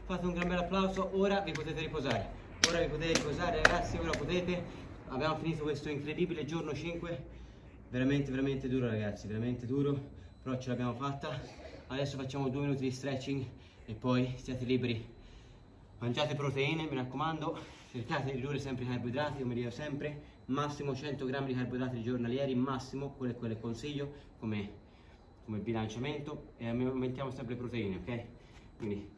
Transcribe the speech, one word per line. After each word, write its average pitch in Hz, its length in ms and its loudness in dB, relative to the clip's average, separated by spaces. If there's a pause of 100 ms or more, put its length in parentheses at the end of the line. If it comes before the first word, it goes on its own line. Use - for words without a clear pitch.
fate 180 220 0
un 180 80 2
gran 180 120 2
bel 180 120 4
applauso. 190 580 4
Ora 196 240 6
vi 160 120 0
potete 151 280 -2
riposare, 135 480 0 (400)
ora 165 120 4
vi - 80 4
potete 160 260 2
riposare, 156 480 2
ragazzi, 175 340 6
ora 165 140 0
potete. 175 520 2 (440)
Abbiamo 151 300 2
finito 151 260 0
questo 147 260 0
incredibile 151 560 0
giorno 151 300 -2
cinque, 170 500 -4 (640)
veramente, 131 420 4
veramente 135 380 2
duro, 123 200 4
ragazzi, 107 380 0
veramente 117 380 -2
duro, 139 520 0 (260)
però 131 160 -2
ce - 100 -6
l'abbiamo 123 240 0
fatta. 139 480 -4 (460)
Adesso 135 320 -2
facciamo 135 320 0
due 139 100 0
minuti 143 220 2
di 131 80 2
stretching 135 540 0 (420)
e 113 80 -6
poi 127 420 4
siete 127 300 -4
liberi. 120 360 2 (960)
Mangiate 139 360 2
proteine, 143 480 2
mi 151 120 0
raccomando, 147 640 0 (320)
cercate 131 400 0
di 135 60 0
ridurre 139 220 0
sempre 131 260 -2
i 123 40 0
carboidrati, 127 520 0
come 123 140 0
dico 120 160 0
sempre, 147 500 -4 (260)
massimo 143 480 0
cento 135 300 -2
grammi 135 240 2
di 127 60 2
carboidrati 123 480 0
giornalieri, 127 520 2
massimo, 135 640 0
quello 127 160 0
è, 113 40 -6
quello 110 180 -2
è - 20 0
il - 60 -8
consiglio 143 500 -2 (260)
come, 104 320 -2 (720)
come 107 140 -4
bilanciamento, 120 1000 -2
e 117 120 -4
aumentiamo 127 640 0
sempre 123 240 -4
le 113 60 -4
proteine, 107 360 -2
ok? 113 280 -4 (540)
Quindi 101 400 -4